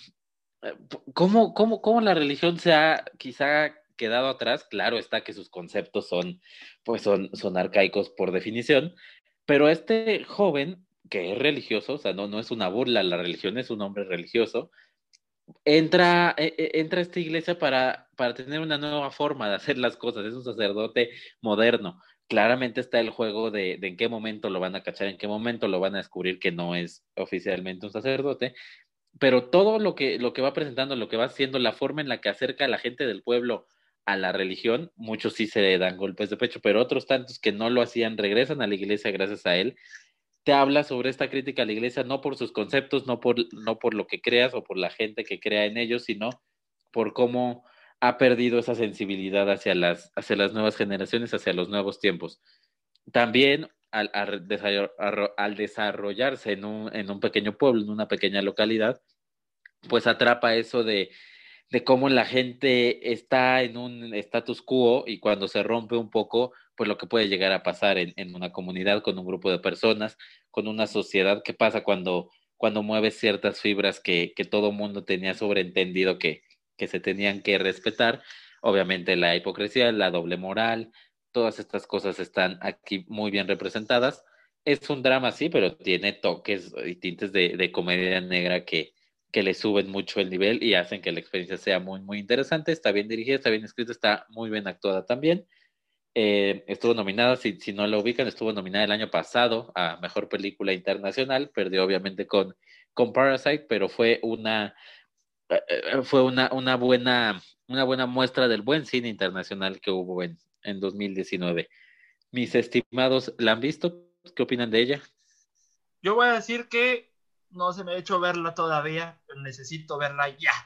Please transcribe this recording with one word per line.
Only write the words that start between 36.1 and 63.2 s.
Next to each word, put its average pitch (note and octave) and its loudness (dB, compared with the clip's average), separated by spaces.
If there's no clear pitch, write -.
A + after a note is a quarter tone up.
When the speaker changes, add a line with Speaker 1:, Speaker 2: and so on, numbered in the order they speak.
Speaker 1:
de G#2+ -4
pecho, - -4
pero G#2 4
otros B2+ -2
tantos B2+ -2
que G#2+ 0
no A2 -4
lo A#2+ 2
hacían A2+ -2
regresan A#2+ 0
a G#2+ 0
la G2+ 0
iglesia G2+ -2
gracias G2 -4
a F2+ 4
él. G#2 0
Te D3 6
habla C#3 6
sobre B2+ -4
esta C3+ -4
crítica C3+ -4
a A2 0
la G#2+ -2
iglesia, B2 -2
no C3+ -4
por C3+ -4
sus A#2 -6
conceptos, C3+ -2
no A#2+ -2
por, A#2+ 2
no A2 -4
por A2+ 0
lo G2 -4
que F#2 -8
creas B2 2
o A2 -6
por F#2+ -10
la F2+ -2
gente G#2+ -6
que F#2+ -8
crea G#2 0
en G#2+ -6
ellos, A#2+ -2
sino G#2+ -6
por A2 -2
cómo B2 0
ha B2 4
perdido A#2+ 4
esa A#2 0
sensibilidad G2 -2
hacia F#2+ 0
las, F2 0
hacia - -2
las G2 2
nuevas A2 0
generaciones, G2+ -2
hacia - -2
los F2+ -2
nuevos G2+ -4
tiempos. F2 -2
También C3 4
al, G#2+ -2
al G2+ -6
desarro-, G2+ -2
al G#2 -2
desarrollarse G#2 -4
en G2 -4
un, G#2+ -8
en G2+ -6
un G2 -8
pequeño G#2 0
pueblo, A#2+ 4
en G#2 -6
una G#2+ -4
pequeña G2 0
localidad, A2 0
pues A#2 4
atrapa A#2 4
eso A#2 0
de, G#2 0
de B2 0
cómo C3 4
la B2 6
gente B2 2
está B2+ 2